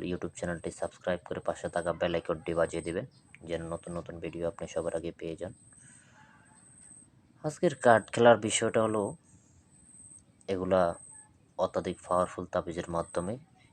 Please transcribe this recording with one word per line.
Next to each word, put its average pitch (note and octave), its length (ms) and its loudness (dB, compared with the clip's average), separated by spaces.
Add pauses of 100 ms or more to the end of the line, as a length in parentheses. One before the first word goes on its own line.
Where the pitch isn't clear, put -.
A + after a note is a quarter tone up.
(100)
YouTube F2 280 -6
চ্যানেলটি F2 320 -6 (100)
সাবস্ক্রাইব F2 480 -6
করে F2 200 -8
পাশে E2+ 260 -6
থাকা E2+ 160 -2 (100)
বেল F2+ 160 0
আইকনটি E2 440 -4
বাজিয়ে E2 260 -2
দিবেন, F2 200 -6 (420)
যেন E2 140 -6 (100)
নতুন E2+ 260 -10
নতুন E2+ 160 -12 (100)
ভিডিও E2 260 -8
আপনি - 140 -10 (100)
সবার E2+ 240 -4
আগে E2 200 -6
পেয়ে E2 220 -10
যান। F2 120 -8 (1900)
আজকের D#3 300 0 (100)
কার্ড A2+ 200 10 (100)
খেলার A#2 240 10 (100)
বিষয়টা A2+ 380 0
হলো G#2+ 160 0 (1500)
এগুলা F#2 320 2 (760)
অত্যাধিক - 380 -2 (100)
পাওয়ারফুল F2+ 380 0 (100)
তাবিজের E2+ 420 -4
মাধ্যমে F2 380 -4 (380)